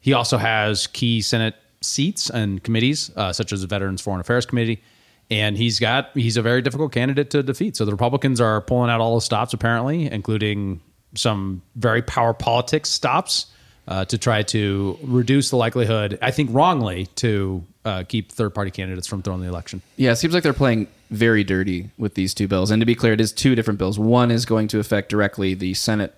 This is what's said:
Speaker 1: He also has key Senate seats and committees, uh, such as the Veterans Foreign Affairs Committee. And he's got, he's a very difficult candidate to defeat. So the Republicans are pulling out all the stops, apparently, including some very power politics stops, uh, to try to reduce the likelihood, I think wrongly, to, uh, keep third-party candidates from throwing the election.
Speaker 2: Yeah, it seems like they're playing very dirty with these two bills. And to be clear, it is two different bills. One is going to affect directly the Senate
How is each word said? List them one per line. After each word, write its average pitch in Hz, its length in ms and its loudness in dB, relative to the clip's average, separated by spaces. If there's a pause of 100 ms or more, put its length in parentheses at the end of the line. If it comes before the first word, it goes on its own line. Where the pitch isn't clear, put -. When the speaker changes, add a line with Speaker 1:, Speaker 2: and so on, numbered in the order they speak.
Speaker 1:
He 131 120 2
also 123 260 2
has 107 480 0
key 117 340 0
Senate 110 360 -2 (240)
seats - 500 -4
and 101 320 -2
committees, 117 540 0
uh, 95 160 -2
such 107 200 -4
as 95 100 -4
the 95 40 -6
Veterans 95 340 -4
Foreign 95 200 -4
Affairs 120 260 0
Committee. 117 340 -2 (520)
And 104 260 0
he's 110 220 0
got, 120 340 0
he's 117 220 0
a 117 60 2
very 120 200 2
difficult 135 300 -2
candidate 135 380 0
to 143 120 2
defeat. 135 320 -2
So 110 100 0
the 104 60 0
Republicans 123 500 0
are 110 200 4
pulling 123 280 0
out 117 120 2
all 117 160 2
the 113 40 4
stops, 113 320 -2
apparently, 120 540 0
including 101 760 -2 (360)
some 98 460 -2 (120)
very 117 280 2
power 117 300 0
politics 123 560 0
stops, - 580 -2 (420)
uh, 92 160 -2
to 110 140 -4
try 110 240 2
to 98 600 0
reduce 131 480 2
the 131 60 0
likelihood, 113 680 0
I 120 80 2
think 135 220 0
wrongly, 120 540 2 (100)
to, 98 460 0 (220)
uh, 95 240 -4
keep 107 240 -4
third-party 101 400 -4
candidates 92 340 -8
from 95 160 -8
throwing 92 180 -6
the 90 60 -6
election. 90 340 -10 (160)
Speaker 2:
Yeah, 131 140 2
it 117 60 4
seems 165 180 0
like 175 80 2
they're 151 100 2
playing 117 360 2 (220)
very 110 340 4
dirty 95 520 -2
with 107 180 -4
these 95 200 -2
two 101 140 -2
bills. 98 240 2
And 110 80 4
to 113 60 4
be 117 100 4
clear, 113 160 2
it 107 80 0
is 110 120 0
two 131 220 2
different 110 240 0
bills. 95 200 -2
One 120 340 4
is 117 120 2
going 110 240 2
to 107 120 0
affect 104 280 0
directly 101 460 0
the 92 200 -2
Senate 107 440 -2